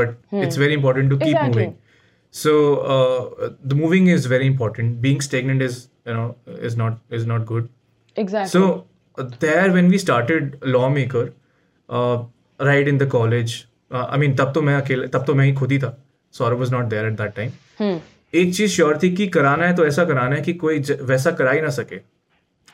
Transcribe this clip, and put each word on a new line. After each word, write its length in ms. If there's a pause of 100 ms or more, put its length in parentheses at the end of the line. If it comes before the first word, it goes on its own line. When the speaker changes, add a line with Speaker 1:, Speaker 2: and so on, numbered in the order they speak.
Speaker 1:
but 80
it's 480
Speaker 2:
हम्म। 100
Speaker 1:
very 140
important 340
to 80
keep 140
Speaker 2:
Exactly। 200
Speaker 1:
moving। 160 (720)
So, 100 (440)
uh, 520 (220)
the 100
moving 260 (100)
is 180
very 180
important। 540
Being 200
stagnant 420
is, 60 (340)
you 60
know, 140 (400)
is 100
not, 160 (240)
is 140
not 180
good। 160 (500)
Speaker 2:
Exactly। 360
Speaker 1:
So, 100 (560)
uh, 80 (160)
there 320
when 180
we 120
started 520 (200)
Lawmaker, 480 (680)
uh, 320 (460)
right 240
in 100
the 140
college, 360 (400)
uh, 140
I 160
mean, 160
तब 160
तो 80
मैं 120
अकेले, 320
तब 180
तो 100
मैं 120
ही 60
खुद 200
ही 60
था। 140 (420)
Saurabh 280
was 100
not 160
there 220
at 100
that 160
time। 140 (300)
Speaker 2:
हम्म। 200 (340)
Speaker 1:
एक 200
चीज़ 160
श्योर 320
थी 120
कि 120
कराना 400
है 80
तो 120
ऐसा 180
कराना 320
है 60
कि 100
कोई 260
ज-, 240
वैसा 280
करा 200
ही 100
ना 80
सके। 320 (720)